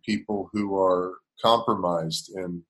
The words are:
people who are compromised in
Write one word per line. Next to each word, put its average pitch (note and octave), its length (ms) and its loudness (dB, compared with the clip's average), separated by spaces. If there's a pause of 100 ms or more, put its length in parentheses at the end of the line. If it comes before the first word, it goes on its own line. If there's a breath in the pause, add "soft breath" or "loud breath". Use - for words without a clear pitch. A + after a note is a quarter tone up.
people G#2 460 -2
who G2+ 260 -2
are F#2 420 2 (220)
compromised F#2 960 0
in F2+ 340 -8